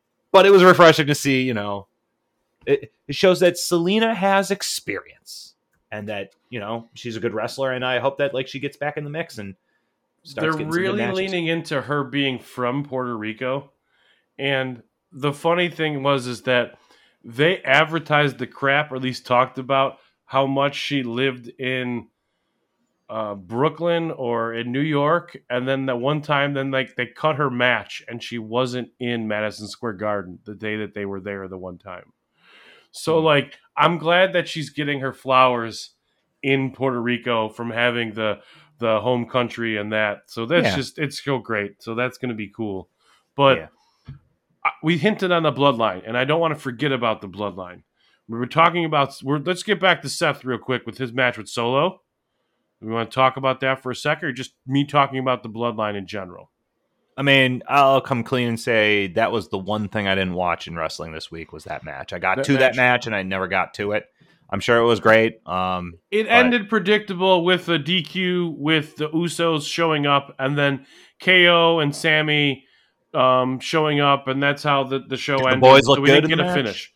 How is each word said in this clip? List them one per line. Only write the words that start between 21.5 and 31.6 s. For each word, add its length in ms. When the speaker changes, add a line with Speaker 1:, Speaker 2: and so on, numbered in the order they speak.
Speaker 2:
in, 480
uh, 260
Brooklyn 760
or 420
in 180
New 100
York. 560
And 180
then 180
that 120
one 240
time, 320
then, 180
like, 240
they 100
cut 300
her 160
match 560
and 140
she 180
wasn't 500
in 280
Madison 400
Square 260
Garden 520
the 100
day 220
that 180
they 100
were 160
there 260
the 100
one 200